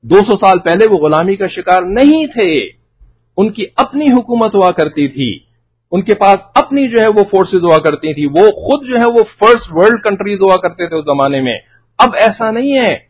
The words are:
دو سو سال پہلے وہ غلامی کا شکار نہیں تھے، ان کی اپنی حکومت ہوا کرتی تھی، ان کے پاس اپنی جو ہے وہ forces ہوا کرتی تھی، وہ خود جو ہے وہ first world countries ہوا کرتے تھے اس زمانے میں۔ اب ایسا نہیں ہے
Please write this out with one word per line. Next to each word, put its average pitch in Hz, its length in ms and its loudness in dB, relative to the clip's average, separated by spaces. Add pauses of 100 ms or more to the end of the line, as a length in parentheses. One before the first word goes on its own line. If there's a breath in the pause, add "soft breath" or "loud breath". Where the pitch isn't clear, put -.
دو 160 220 2
سو 208 120 0
سال 190 220 2
پہلے 196 340 2
وہ 180 60 2
غلامی 156 360 0
کا 190 120 -6
شکار 180 340 -2 (100)
نہیں 294 360 2
تھے، 202 220 -2 (880)
ان 208 140 0
کی 214 140 -8 (100)
اپنی 269 380 -2
حکومت 233 420 -2
ہوا 180 160 2
کرتی 151 360 -2
تھی، 127 240 -6 (600)
ان 180 100 -2
کے 208 140 0
پاس 196 220 2 (180)
اپنی 277 320 0
جو 233 140 -2
ہے 220 60 2
وہ 214 240 2
forces 190 320 0
ہوا 165 200 4
کرتی 156 300 -4
تھی، 147 120 -4
وہ 151 180 2 (120)
خود 277 320 -4
جو 247 80 -4
ہے 240 180 2
وہ 233 100 4 (160)
first 233 320 2
world 214 320 2
countries 202 380 -4
ہوا 190 200 2
کرتے 170 260 -6
تھے 160 80 -8
اس 151 100 -6
زمانے 139 360 0
میں۔ 120 160 -4 (420)
اب 185 240 2
ایسا 220 280 -2
نہیں 269 260 -2
ہے 214 160 0 (160)